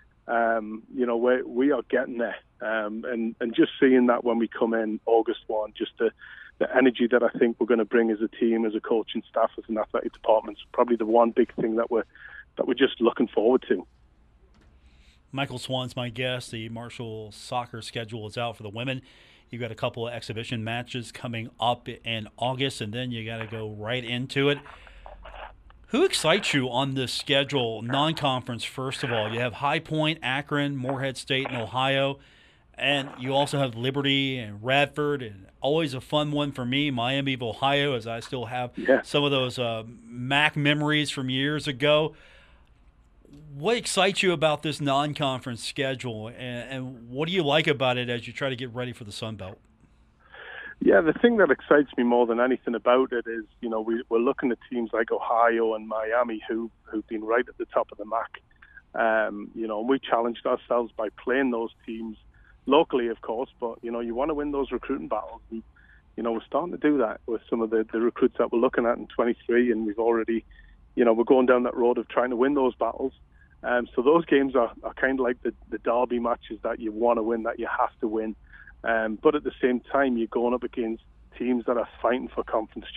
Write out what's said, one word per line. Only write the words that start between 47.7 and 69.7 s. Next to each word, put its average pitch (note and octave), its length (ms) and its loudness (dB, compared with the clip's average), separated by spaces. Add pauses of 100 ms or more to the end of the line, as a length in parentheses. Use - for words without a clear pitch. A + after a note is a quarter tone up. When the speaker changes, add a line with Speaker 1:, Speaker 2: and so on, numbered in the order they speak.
Speaker 2:
it B2 120 -2
as A#2+ 180 -4
you A#2+ 60 -12
try C#3 160 -4
to C3 60 -4
get B2 180 -8
ready B2 200 -6
for - 100 -14
the G#2 80 -12
Sun A2 240 -8
Belt? F#2+ 240 -12 (1200)
Speaker 1:
Yeah, F#3 200 6
the D#3 120 2
thing A#3+ 240 4
that F3 140 6
excites D3 460 4
me B2+ 60 2
more A#2+ 220 4
than A#2 140 0
anything B2+ 340 0
about B2 380 4
it A#2 160 -4
is, A2+ 160 -8 (160)
you A#2+ 100 -8
know, A2 120 -2
we, A2+ 260 -4
we're A2+ 120 2
looking B2+ 320 0
at - 60 -2 (120)
teams A#2+ 240 -4
like A2+ 180 -2
Ohio A2+ 600 2
and A2 160 -8
Miami A2 580 -2
who, A2+ 240 -4 (120)
who've A2 240 -8
been G#2+ 160 -8
right A#2 240 0
at - 100 -18
the A#2 80 -8
top - 260 -6
of - 60 -18
the G#2 80 -12
mac. G#2+ 360 -8 (540)
Um, G#2+ 580 -2
you A2+ 140 -6
know, G#2+ 140 -6
and A#2 80 -2
we C3+ 100 2
challenged A#2 460 -2
ourselves A#2+ 500 -2
by A2 140 -6 (120)
playing C3 300 0
those A#2 200 -4 (140)
teams A2+ 320 -10 (480)
locally, C3 440 4
of A2+ 120 -6
course, A#2+ 280 -6 (100)
but, A#2 220 -6
you A#2 100 -8
know, A#2 80 -4
you A#2 160 -4
wanna D3 180 -2
win D3 200 -4
those C#3 180 -2
recruiting D3 380 -4
battles. A2+ 320 -6 (100)
And, A2+ 120 -8 (520)
you - 80 -6
know, A#2 80 0
we're A2+ 140 -4
starting C#3 260 -2
to - 60 -6
do D3+ 220 2
that A2 260 0
with A#2 240 -4
some A#2 120 0
of A2 100 -2
the, A2 200 2
the A2+ 80 -2
recruits A#2 380 2
that A#2 160 0
we're A#2+ 60 2
looking A#2+ 260 2
at A#2+ 120 2
in A2 100 -12
twenty-three, A#2+ 640 2